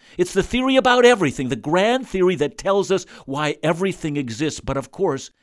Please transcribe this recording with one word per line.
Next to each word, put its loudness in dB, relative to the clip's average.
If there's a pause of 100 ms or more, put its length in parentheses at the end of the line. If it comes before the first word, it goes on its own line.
(200)
It's -2
the 2
theory 0
about 4
everything, 4
the -2
grand 0
theory 2
that -2
tells 0
us 0 (200)
why -4
everything -2
exists, -4
but -6
of -8
course, -4 (120)